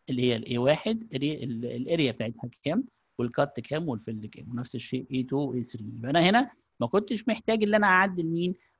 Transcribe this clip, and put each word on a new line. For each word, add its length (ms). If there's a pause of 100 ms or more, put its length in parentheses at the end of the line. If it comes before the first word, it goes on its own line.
اللي 120
هي 140
الاي 220
واحد، 580
اريا، 280
ال-، 220
الاريا 460
بتاعتها 380 (140)
كام، 200 (340)
والكات 420
كام، 300
والفيل 360
كام، 240
ونفس 260
الشيء 360
اي 120
تو 140
واي 260
ثري. 220 (120)
يبقى 140
انا 180
هنا 220 (280)
ما 80
كنتش 400
محتاج 360
ان 120
انا 120
اعدل 380
مين؟ 280 (260)